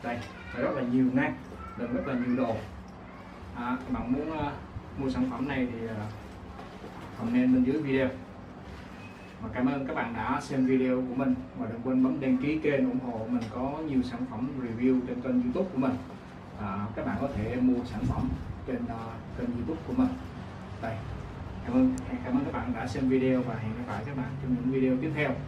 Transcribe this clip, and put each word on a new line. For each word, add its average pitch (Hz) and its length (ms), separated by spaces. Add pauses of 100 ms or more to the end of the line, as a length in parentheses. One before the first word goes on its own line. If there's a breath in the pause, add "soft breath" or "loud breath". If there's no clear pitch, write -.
Đây, 120 140 (360)
và - 100
rất - 120
là 135 60
nhiều 127 320
ngăn, 147 200 (440)
đựng 120 160
rất - 140
là 135 60
nhiều 120 240
đồ. - 180 (1000)
À, 123 240
các - 120
bạn 117 220
muốn, 156 240
ờ, 147 140 (460)
mua 135 120
sản 127 220
phẩm 127 160
này 131 240
thì, 113 160
ờ, 107 80 (1200)
comment 123 340
bên 127 100
dưới 139 180
video. 135 260 (1300)
Và 117 120
cảm 127 120
ơn 135 220
các 156 80
bạn 117 180
đã 113 280
xem 131 240
video 127 300
của 127 200
mình. 127 200 (220)
Và 123 100
đừng 113 160
quên 131 200
bấm 131 160
đăng 131 180
ký 147 260
kênh 135 260
ủng 120 100
hộ 117 300
mình 120 140 (120)
có 139 320
nhiều 131 160
sản 120 280
phẩm 120 180 (120)
review 123 460
trên 123 140
kênh 123 200
YouTube 170 320
của 127 60
mình. 131 160 (640)
À, 101 240 (100)
các 139 100
bạn 107 160
có 123 140
thể 110 200
mua 123 300
sản - 200
phẩm 127 240 (380)
trên, 120 220
ờ, 117 200 (280)
kênh 123 180
YouTube 120 320
của 127 100
mình. 127 120 (720)
Đây. 170 140 (720)
Cảm 120 80
ơn, 131 200 (300)
cảm 247 100
ơn 139 120
các - 80
bạn 123 220
đã 123 120
xem 131 220
video 131 320
và 117 140
hẹn 110 220
gặp 107 160
lại 101 120
các 135 120
bạn 127 120 (120)
trong 123 140
những 127 180
video 131 280
tiếp 156 140
theo. 143 160 (160)